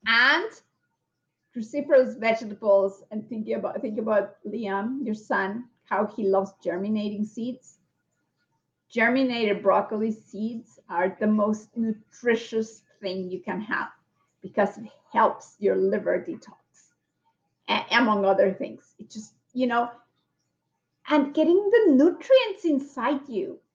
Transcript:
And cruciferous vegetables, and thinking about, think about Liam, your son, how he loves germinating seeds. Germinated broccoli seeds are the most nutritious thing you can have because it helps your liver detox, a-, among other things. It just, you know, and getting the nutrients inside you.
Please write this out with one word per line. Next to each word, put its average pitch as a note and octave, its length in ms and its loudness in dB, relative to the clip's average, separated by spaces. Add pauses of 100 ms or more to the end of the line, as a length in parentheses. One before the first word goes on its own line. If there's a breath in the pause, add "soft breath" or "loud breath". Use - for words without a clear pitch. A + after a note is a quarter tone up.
And C#4 460 4 (1040)
cruciferous B3+ 640 2
vegetables, G#3 920 0
and G#3+ 180 -8
thinking A3 260 -6
about, G3+ 240 -6
think G#3+ 180 -6
about G#3+ 380 -2 (100)
Liam, G#3+ 600 -4
your G#3+ 100 -4
son, F#3+ 500 -4 (200)
how G#3 200 -2
he - 180 -8
loves F#3+ 280 0 (100)
germinating G#3 640 -4
seeds. A#3+ 540 -10 (1120)
Germinated A#3 760 2
broccoli G#3 480 2
seeds A3 680 -10 (100)
are F#3 280 -2
the G#3 100 0
most G#3+ 500 0
nutritious A3+ 1040 -4 (200)
thing F#3 300 -8
you F3+ 80 -8
can G#3+ 220 -8
have G#3+ 260 -4 (540)
because G3 360 -2
it A2 120 -16 (240)
helps - 460 0
your G3 180 0
liver F#3+ 500 0
detox, - 640 -18 (760)
a-, G#3 160 -2 (120)
among G#3+ 280 2
other F#3+ 280 4
things. - 460 -12
It G#3+ 100 -20
just, - 240 -16 (200)
you B3+ 140 0
know, A#3+ 220 0 (1200)
and C#4+ 240 2
getting F4 360 2
the G#4+ 240 6
nutrients G4 720 4
inside C#4 640 -2
you. F#3 300 -6 (160)